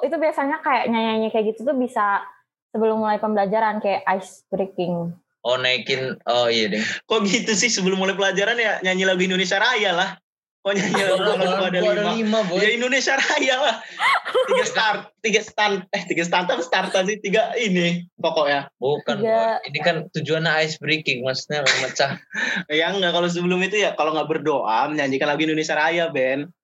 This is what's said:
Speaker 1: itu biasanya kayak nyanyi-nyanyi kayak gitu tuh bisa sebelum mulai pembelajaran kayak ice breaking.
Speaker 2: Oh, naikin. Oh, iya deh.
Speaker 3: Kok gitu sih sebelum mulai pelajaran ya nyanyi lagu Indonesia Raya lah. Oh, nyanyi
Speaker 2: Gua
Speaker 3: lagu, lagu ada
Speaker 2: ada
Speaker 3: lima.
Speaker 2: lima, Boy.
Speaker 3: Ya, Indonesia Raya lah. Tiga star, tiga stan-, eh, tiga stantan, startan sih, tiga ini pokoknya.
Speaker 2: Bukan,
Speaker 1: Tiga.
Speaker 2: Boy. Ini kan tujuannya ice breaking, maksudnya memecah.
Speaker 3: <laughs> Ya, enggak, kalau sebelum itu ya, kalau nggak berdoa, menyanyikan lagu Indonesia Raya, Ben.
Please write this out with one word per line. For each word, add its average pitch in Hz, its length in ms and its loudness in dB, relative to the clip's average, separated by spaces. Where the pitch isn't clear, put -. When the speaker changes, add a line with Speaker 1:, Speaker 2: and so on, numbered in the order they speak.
Speaker 1:
itu 294 160 -2
biasanya 302 420 0
kayak 262 300 0
nyanyi-nyanyi 220 400 0
kayak 220 220 0
gitu 220 120 -6
tuh 277 140 0
bisa 220 480 0
sebelum 220 300 0
mulai 214 180 0
pembelajaran 214 640 0
kayak 202 320 -2
ice 190 380 -4
breaking. 175 680 -4
Speaker 2:
Oh, 120 160 0
naikin. 127 680 -2
Oh, 120 220 2
iya 113 220 2
deh. 107 140 -2
Speaker 3:
Kok 220 160 2
gitu 202 320 0
sih 233 160 2
sebelum 190 260 0
mulai 190 160 0
pelajaran 196 460 0
ya 214 240 0
nyanyi 185 240 0
lagu 185 160 2
Indonesia 185 340 0
Raya 214 380 2
lah. 185 160 0
Oh, 202 80 0
nyanyi 190 240 0
Speaker 2:
Gua 190 160 2
Speaker 3:
lagu, 190 320 2
lagu 190 240 0
ada 180 80 0
Speaker 2:
ada 165 160 2
Speaker 3:
lima. 202 240 0
Speaker 2:
lima, 220 200 0
Boy. 180 80 0
Speaker 3:
Ya, 214 160 2
Indonesia 254 400 0
Raya 269 480 2
lah. 247 140 2
Tiga 508 160 2
star, 214 280 0
tiga 214 160 2
stan-, 208 560 -2
eh, 190 160 -2
tiga 170 160 0
stantan, 180 320 0
startan 185 480 0
sih, 208 160 -4
tiga 202 320 0
ini 175 640 0
pokoknya. 147 480 0
Speaker 2:
Bukan, 143 400 -2
Speaker 1:
Tiga. 226 400 2
Speaker 2:
Boy. - 80 -12
Ini 147 160 -6
kan 170 100 4
tujuannya 160 560 0
ice 156 160 -8
breaking, 143 400 -2
maksudnya 135 400 -4
memecah. 131 560 0
Speaker 3:
<laughs> - 240 -4
Ya, 160 240 0
enggak, 185 240 0
kalau 175 160 2
sebelum 180 320 0
itu 190 160 -2
ya, 185 160 2
kalau 151 160 0
nggak 156 160 0
berdoa, 143 640 0
menyanyikan 147 400 0
lagu 147 160 0
Indonesia 156 320 0
Raya, 165 320 2
Ben. 139 400 0